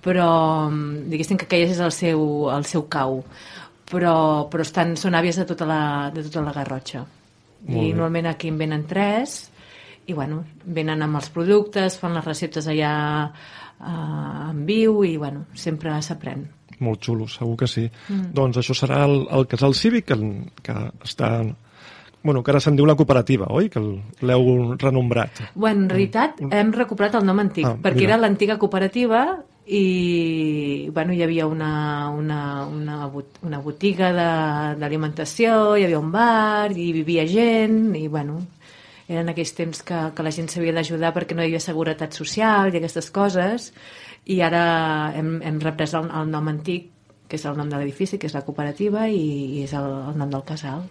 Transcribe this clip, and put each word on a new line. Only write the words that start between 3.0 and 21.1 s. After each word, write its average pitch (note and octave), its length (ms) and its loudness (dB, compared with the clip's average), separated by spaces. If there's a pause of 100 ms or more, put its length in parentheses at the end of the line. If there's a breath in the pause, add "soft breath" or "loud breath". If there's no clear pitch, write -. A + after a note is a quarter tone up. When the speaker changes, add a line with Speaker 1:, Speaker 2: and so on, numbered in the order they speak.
Speaker 1:
Però, F3 240 4 (320)
però D#3+ 160 -2
estan, E3+ 320 0
són F3 180 0
àvies E3+ 220 2
de F#3 80 0
tota E3 240 -6
la, D#3 140 0 (320)
de D#3 100 -8
tota D3+ 180 -6
la D3 140 -4
Garrotxa. C3+ 460 -8 (580)
Speaker 2:
Molt C#3 180 -4
Speaker 1:
I D#3+ 120 2
Speaker 2:
bé. - 20 -
Speaker 1:
normalment E3 340 0
aquí E3 240 -4
en D#3 80 -2
venen D3+ 300 -2
tres G3+ 480 0 (720 loud breath)
i, F3+ 80 -4
bueno, D3+ 240 -4 (220)
venen D#3 420 -2
amb D3+ 160 0
els - 100 -10
productes, F#3+ 720 2
fan E3+ 160 -2
les D#3 100 -4
receptes D#3+ 400 -6
allà, D3+ 280 0 (340)
eh, D3+ 1200 -10
en D3 180 -6
viu G#3+ 400 4
i, E3+ 140 2
bueno, C#3+ 240 -6 (100)
sempre D#3 480 -4
s'aprèn. C#3 400 -8 (380)
Speaker 2:
Molt A2+ 260 -2
xulo, A2+ 240 -2
segur A#2 300 -4
que B2+ 100 2
sí. A2+ 140 -2 (240 loud breath)
Speaker 1:
Mm. F#3+ 260 -4
Speaker 2:
Doncs B2+ 240 2
això B2+ 160 -2
serà C3+ 320 2
el, C#3+ 140 4 (100)
el C3+ 160 4
Casal C3+ 320 2
Cívic, A3+ 320 2
que, A#2 80 2 (480)
que A#2 80 -6 (320)
està... - 240 -2 (920 loud breath)